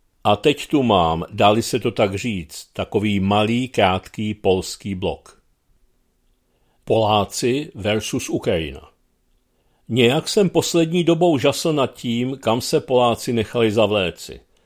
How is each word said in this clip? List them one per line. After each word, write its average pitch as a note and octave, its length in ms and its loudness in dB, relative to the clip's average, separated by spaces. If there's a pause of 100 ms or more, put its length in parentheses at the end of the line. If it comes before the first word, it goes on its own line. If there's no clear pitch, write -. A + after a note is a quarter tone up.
(240)
A G#2 120 2
teď - 300 0
tu D3 160 0
mám, E2+ 480 2
dali G#2+ 320 2
se B2 160 -4
to A2+ 120 -4
tak G2+ 240 -2
říct, G2 580 -8
takový G2+ 480 -2
malý, G#2+ 480 0
krátký G2+ 680 -4
polský F#2+ 600 -2
blok. F2+ 480 -10 (1400)
Poláci A2 880 0
versus G#2+ 540 -4
Ukrajina. E2 600 -4 (1000)
Nějak B2 400 2
jsem G3+ 200 2
poslední E3 560 0
dobou E3 340 2
žasl C#3 340 0
nad C#3 220 0
tím, B2 460 -4
kam A#2 200 0
se D3+ 200 -2
Poláci B2 520 2
nechali A2+ 400 0
zavléci. G#2 680 0 (240)